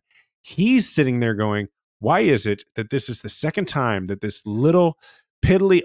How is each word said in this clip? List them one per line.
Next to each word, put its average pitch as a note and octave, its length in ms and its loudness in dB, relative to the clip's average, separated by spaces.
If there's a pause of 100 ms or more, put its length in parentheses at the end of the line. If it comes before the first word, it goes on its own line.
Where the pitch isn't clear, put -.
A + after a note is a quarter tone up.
(420)
He's A#3 480 0
sitting B2+ 300 0
there A2+ 160 0
going, G#2 320 -2 (320)
"Why D3 220 0
is B2+ 260 2
it G2+ 160 -4 (120)
that A2 140 -8
this C3+ 200 -4
is A#2 120 -8
the G#2+ 80 -10
second E3+ 360 -6
time G#2+ 420 -2
that G2 140 -8
this - 240 -8
little D#3 520 2 (460)
piddly F#3 420 4